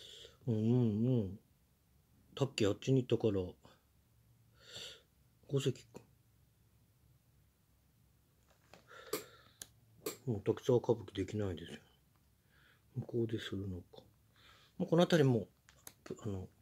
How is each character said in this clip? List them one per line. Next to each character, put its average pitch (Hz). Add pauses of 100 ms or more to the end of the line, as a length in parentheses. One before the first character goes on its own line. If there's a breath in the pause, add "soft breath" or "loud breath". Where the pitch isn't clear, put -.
(460 loud breath)
う 123
ん 113
う 107
ん -
う 117
ん。 95 (960)
タ 135
ッ -
キ 110
ー 98
あ -
っ 104
ち -
に 131
行 -
っ 117
た -
か 113
ら、 98 (2000 loud breath)
小 139
関 131
君。 - (4000 loud breath)
も 110
う -
滝 -
沢 123
歌 117
舞 110
伎 -
で 95
き -
な 104
い 85
で 82
す -
よ。 76 (1160 soft breath)
向 123
こ 117
う -
で 113
す -
る 98
の 90 (180)
か。 - (760 soft breath)
も 185
う -
こ 160
の 170
辺 170
り 135
も、 113 (540)
プ-、 -
あ 110
の、 92 (140)